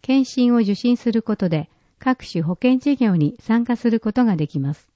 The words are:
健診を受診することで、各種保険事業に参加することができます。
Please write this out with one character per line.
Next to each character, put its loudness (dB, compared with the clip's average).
健 0
診 0
を 4
受 0
診 0
す -4
る 0
こ -4
と -2
で、 -4
各 -2
種 -6
保 -2
険 2
事 0
業 2
に 0
参 0
加 -2
す -2
る 0
こ -6
と 2
が 2
で -2
き -6
ま -4
す。 -20